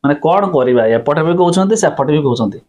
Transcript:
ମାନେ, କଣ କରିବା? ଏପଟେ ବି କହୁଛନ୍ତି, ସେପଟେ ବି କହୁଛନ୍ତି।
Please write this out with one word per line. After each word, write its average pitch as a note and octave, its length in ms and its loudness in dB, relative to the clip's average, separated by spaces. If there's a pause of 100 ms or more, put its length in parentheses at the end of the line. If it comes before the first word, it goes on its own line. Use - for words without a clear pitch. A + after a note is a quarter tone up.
ମାନେ, C#3+ 120 0 (120)
କଣ F#3 160 2 (140)
କରିବା? B2 260 2 (140)
ଏପଟେ C#3+ 320 -2
ବି E3+ 120 0
କହୁଛନ୍ତି, F#3 420 2
ସେପଟେ C#3+ 340 -2
ବି D#3 100 0
କହୁଛନ୍ତି। A#2 320 -2 (100)